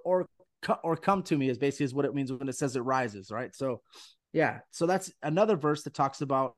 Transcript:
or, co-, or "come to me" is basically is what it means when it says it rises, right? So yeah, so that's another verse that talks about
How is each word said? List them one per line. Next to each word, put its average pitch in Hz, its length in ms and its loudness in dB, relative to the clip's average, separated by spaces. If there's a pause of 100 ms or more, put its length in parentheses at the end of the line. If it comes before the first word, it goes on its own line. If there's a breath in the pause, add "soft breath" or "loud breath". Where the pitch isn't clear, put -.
or, 180 240 2 (340)
co-, - 220 0
or 165 140 0
"come 196 260 2
to 156 140 2
me" 135 100 2
is 127 100 0
basically 143 280 0
is 127 80 -4
what 139 100 0
it 131 100 0
means 135 200 -2
when 131 160 -6
it 127 80 -6
says 135 180 -2
it 127 60 0
rises, 117 500 -2
right? 113 240 -8
So 127 260 -4 (520 loud breath)
yeah, 147 260 2 (120)
so - 140 -2
that's 185 260 0 (100)
another 190 340 4
verse 147 280 0
that 139 100 -10
talks 139 280 -2
about 135 360 0